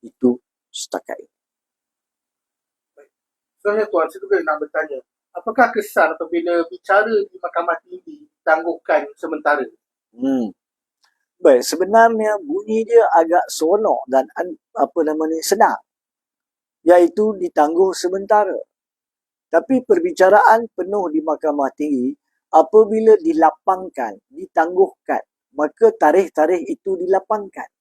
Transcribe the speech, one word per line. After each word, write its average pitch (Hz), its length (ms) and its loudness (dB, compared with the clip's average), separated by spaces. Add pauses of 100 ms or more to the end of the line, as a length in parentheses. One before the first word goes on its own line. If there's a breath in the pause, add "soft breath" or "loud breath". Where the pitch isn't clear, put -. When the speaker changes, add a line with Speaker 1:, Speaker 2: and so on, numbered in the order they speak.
Speaker 1:
Itu 127 400 -2 (320)
setakat - 480 -12
ini. - 160 -20 (1600)
Speaker 2:
Baik. - 140 -20 (500)
Sebenarnya, 208 320 -2
Tuan, - 160 0
saya - 160 -16
juga 381 160 0
nak 311 240 -4
bertanya, - 340 -8 (380)
apakah 226 320 0
kesan 170 480 -2
apabila 170 480 -4
bicara 202 480 -2 (160)
di - 80 -20
Mahkamah 170 480 -6
Tinggi 180 400 -20 (160)
ditangguhkan 160 720 -2
sementara? 151 480 -4 (560)
Speaker 1:
Hmm. 123 400 -4 (840)
Baik, 131 240 4
sebenarnya 214 760 2
bunyi 277 440 -4
dia 233 160 4 (160)
agak 170 320 2
seronok 165 560 0
dan 131 320 0
an-, 170 200 -8 (200)
apa 143 240 -2
nama 156 240 -2
ni, 160 160 -4
senang. 196 400 0 (1040)
Iaitu 175 520 4
ditangguh 175 600 0
sementara. 196 600 -2 (920)
Tapi 247 320 0
perbicaraan 190 880 2
penuh 185 400 -6
di 151 120 -2
Mahkamah 147 520 -4
Tinggi, 139 400 -4 (400)
apabila 214 640 4
dilapangkan, 160 1000 -2 (120)
ditangguhkan, 180 920 -2 (360)
maka 180 360 0
tarikh-tarikh 165 720 2
itu 190 320 -8
dilapangkan. 190 720 -4 (120)